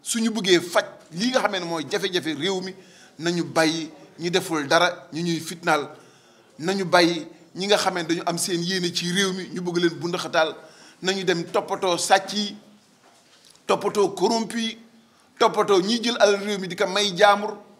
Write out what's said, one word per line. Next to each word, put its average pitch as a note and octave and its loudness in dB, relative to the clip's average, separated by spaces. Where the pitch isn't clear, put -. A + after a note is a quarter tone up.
Su - -4
ñu A3+ 0
bëggee F#3+ 4
faj G3 0
lii G3+ -2
nga B3+ 2
xamee G3+ -2
ne F3 -6
mooy E3 -6
jafe-jafe F3+ -2
réew F#3 -2
mi, F#3 -10
nañu E3+ -2
bàyyi D#3 0
ñi E3+ -4
deful D#3+ -2
dara, E3+ 2
ñu D#3 -6
ñuy E3 0
fitnaal, E3 -2
nañu F#3+ -2
bàyyi F3 2
ñi F#3 -6
nga G3+ 4
xamee F#3 -2
ne D#3+ -8
dañu E3+ -2
am E3+ -4
seen E3+ -2
yéene F3+ -2
ci F3 -4
réew F#3+ 0
mi, F#3+ -8
ñu D#3+ -8
bëgg F3 -4
leen E3+ 2
bundaxataal, E3 0
nañu F#3+ -2
dem E3+ 2
toppatoo F#3+ -2
sàcc F#3+ 2
yi, G#3 -6
toppatoo F#3+ 0
corrompu A3+ 0
yi, A3+ -4
toppatoo G3+ 4
ñiy A3 0
jël A#3+ -2
alal G3+ 4
réew G#3 -2
mi F#3 -6
di F3 -6
ko G3+ 0
may G3 -2
jaamur G#3 4